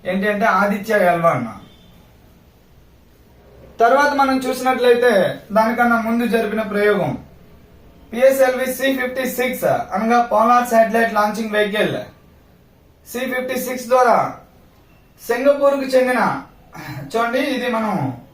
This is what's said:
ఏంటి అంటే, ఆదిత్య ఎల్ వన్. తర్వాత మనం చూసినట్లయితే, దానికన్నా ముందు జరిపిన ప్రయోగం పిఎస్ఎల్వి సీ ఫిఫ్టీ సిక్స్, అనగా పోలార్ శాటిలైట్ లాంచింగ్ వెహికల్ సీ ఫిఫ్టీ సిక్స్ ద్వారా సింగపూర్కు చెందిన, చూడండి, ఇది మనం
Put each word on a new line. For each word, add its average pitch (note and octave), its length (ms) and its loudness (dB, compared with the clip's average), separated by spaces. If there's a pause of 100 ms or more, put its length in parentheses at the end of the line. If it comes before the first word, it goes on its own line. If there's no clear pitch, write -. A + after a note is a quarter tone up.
ఏంటి G3 220 -2
అంటే, G3+ 140 -2 (140)
ఆదిత్య G#3 380 0 (140)
ఎల్ E3+ 120 0
వన్. B2 240 0 (2250)
తర్వాత C#4+ 380 4
మనం C4 160 2 (100)
చూసినట్లయితే, B3 680 2 (440)
దానికన్నా A#3 500 2
ముందు A#3 280 -2
జరిపిన G#3+ 280 -2 (120)
ప్రయోగం G3+ 380 0 (1000)
పిఎస్ఎల్వి B3+ 560 2 (100)
సీ C4+ 100 -2 (120)
ఫిఫ్టీ B3+ 260 -4 (120)
సిక్స్, B3 280 -4 (300)
అనగా A3+ 240 2 (120)
పోలార్ A3 400 2
శాటిలైట్ A3+ 460 2
లాంచింగ్ G#3+ 400 -2
వెహికల్ G3 400 0 (1120)
సీ A#3+ 80 -8 (140)
ఫిఫ్టీ B3+ 320 -4
సిక్స్ B3 280 -8
ద్వారా B3 240 4 (1120)
సింగపూర్కు C#4 580 2 (100)
చెందిన, B3+ 260 2 (920)
చూడండి, A#3 320 -2 (140)
ఇది B3+ 180 -4
మనం G#3+ 180 -2 (400)